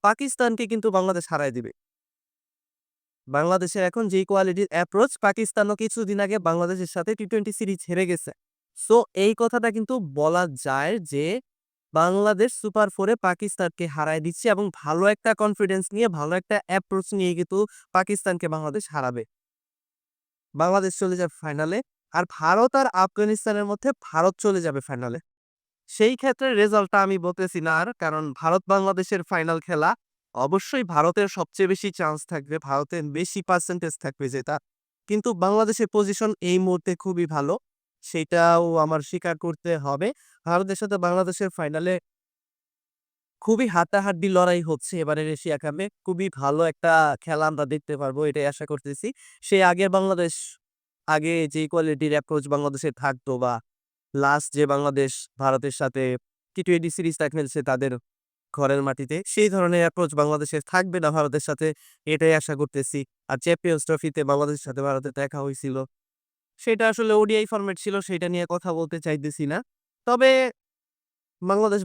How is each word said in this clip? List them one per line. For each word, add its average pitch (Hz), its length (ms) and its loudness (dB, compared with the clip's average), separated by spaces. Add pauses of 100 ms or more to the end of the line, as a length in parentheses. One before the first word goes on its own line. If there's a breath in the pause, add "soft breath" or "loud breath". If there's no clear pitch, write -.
পাকিস্তানকে 233 680 0
কিন্তু 220 160 -2 (100)
বাংলাদেশ 185 340 0
হারায় 147 260 -2
দিবে। 117 140 -8 (1600)
বাংলাদেশের 175 640 0
এখন 226 140 -4 (100)
যেই 190 160 2
কোয়ালিটির 190 460 0
অ্যাপ্রোচ, 190 360 2 (140)
পাকিস্তানও 208 560 0
কিছুদিন 208 440 -4
আগে 208 120 -2 (100)
বাংলাদেশের 175 480 0
সাথে 180 240 -4
টি 208 120 -6
টোয়েন্টি 214 280 -2
সিরিজ 196 200 -4 (100)
হেরে 180 220 0
গেছে। - 200 -6 (540)
So, 220 100 8 (280)
এই 220 180 4
কথাটা 233 340 2
কিন্তু 226 180 -2 (260)
বলা 165 240 4 (220)
যায় 143 280 0 (180)
যে 143 140 -2 (680)
বাংলাদেশ 196 560 4 (120)
সুপার 214 340 2
ফোরে 196 180 2 (140)
পাকিস্তানকে 180 580 -2 (100)
হারায় 156 300 -2
দিচ্ছে 170 200 -6 (100)
এবং 208 100 -2 (160)
ভালো 156 220 0 (100)
একটা 226 180 0 (100)
কনফিডেন্স 190 440 0 (100)
নিয়ে, 226 120 2 (120)
ভালো 151 220 -2
একটা 208 160 -2 (120)
অ্যাপ্রোচ 190 380 -2 (120)
নিয়ে 180 200 2
কিন্তু 190 200 -2 (360 loud breath)
পাকিস্তানকে 185 600 0
বাংলাদেশ 156 280 -6 (100)
হারাবে। 123 300 -4 (1300)
বাংলাদেশ 185 460 2
চলে 180 200 0
যাবে 175 220 -4
ফাইনালে। 156 360 -2 (340)
আর 170 100 2 (160)
ভারত 190 320 4 (100)
আর 262 60 2 (160)
আফগানিস্তানের 208 680 0
মধ্যে 208 180 -2 (180)
ভারত 175 260 2 (100)
চলে 196 220 2
যাবে 139 220 -2
ফাইনালে। 123 320 -6 (680)
সেই 226 320 4
ক্ষেত্রে 269 260 0 (140)
রেজাল্টটা 208 440 4
আমি 196 200 0
বলতেছি 180 420 -4
না 160 40 0 (100)
আর, 185 60 -2 (160)
কারণ 156 200 -2 (160)
ভারত 170 240 2 (100)
বাংলাদেশের 190 560 0
ফাইনাল 165 380 0
খেলা, 165 220 2 (460)
অবশ্যই 190 480 0 (100)
ভারতের 170 420 4
সবচেয়ে 185 360 -2
বেশি 196 180 -2 (100)
চান্স 156 200 -2 (120)
থাকবে, 147 240 -8 (120)
ভারতের 147 360 -4 (140)
বেশি 180 220 -4 (100)
পার্সেন্টেজ 175 440 -2 (100)
থাকবে 139 300 -8
জেতা। 135 220 -4 (540)
কিন্তু 208 200 0 (140)
বাংলাদেশের 214 520 2
পজিশন 208 360 2 (180)
এই 180 160 4
মুহূর্তে 180 260 0 (120)
খুবই 175 220 -2 (100)
ভালো, 151 180 0 (500)
সেটাও 170 640 4 (200)
আমার 156 240 0
স্বীকার 175 260 -4 (100)
করতে 170 260 -4 (140)
হবে। 143 220 -2 (380 soft breath)
ভারতের 190 360 0
সাথে 202 140 -2 (100)
বাংলাদেশের 180 520 0
ফাইনালে 160 360 -2 (1500)
খুবই 226 340 2
হাড্ডাহাড্ডি 190 640 0
লড়াই 180 320 4
হচ্ছে 151 240 -4 (100)
এবারের 151 320 -2
এশিয়া 147 280 -4
কাপে। 156 220 -6 (200)
খুবই 185 220 -2 (120)
ভালো 143 220 2 (100)
একটা 165 220 2 (300)
খেলা 156 280 0
আমরা 147 220 -2
দেখতে 151 280 -6
পারবো, 135 280 -4
এটাই 139 220 -2
আশা 151 200 -12
করতেছি। 143 360 -8 (360 loud breath)
সেই 190 180 4 (100)
আগে 180 140 2 (120)
বাংলাদেশ, 180 360 0 (720)
আগে 156 260 2 (200)
যেই 156 180 -2
কোয়ালিটির 156 440 0
অ্যাপ্রোচ 147 280 -2 (100)
বাংলাদেশের 143 480 -2
থাকতো 135 300 -4 (120)
বা 123 100 0 (600)
লাস্ট 139 440 2
যে 147 60 4 (100)
বাংলাদেশ 139 380 0 (300)
ভারতের 135 380 0
সাথে 131 240 -2 (520)
টি 185 120 -6
টোয়েন্টি 170 280 2
সিরিজটা 160 380 -2
খেলছে 151 260 -4 (100)
তাদের 131 220 0 (600)
ঘরের 139 340 2
মাটিতে, 135 300 -4 (160)
সেই 214 200 4
ধরনের 175 320 4
অ্যাপ্রোচ 165 260 0 (100)
বাংলাদেশের 147 500 0
থাকবে 185 320 0
না 151 140 4
ভারতের 147 300 0
সাথে, 151 200 -2 (400 soft breath)
এটাই 156 320 4
আশা 151 220 -6
করতেছি। 139 380 -4 (320)
আর 135 140 0
চ্যাম্পিয়ন্স 170 420 2
ট্রফিতে 156 340 -2 (100)
বাংলাদেশের 147 360 0
সাথে 135 200 -8
ভারতের 135 340 -4
দেখা 139 240 -6
হইছিল, 135 300 -6 (840)
সেটা 226 300 0
আসলে 220 300 0
ওডিআই 214 300 2
ফরম্যাট 202 320 -4
ছিল, 202 120 -4 (120)
সেটা 175 260 -4
নিয়ে 175 200 -2
কথা 180 160 -4 (100)
বলতে 165 260 -4
চাইতেছি 151 460 -4
না। 170 60 -4 (500)
তবে 247 240 8 (1120)
বাংলাদেশ 202 440 2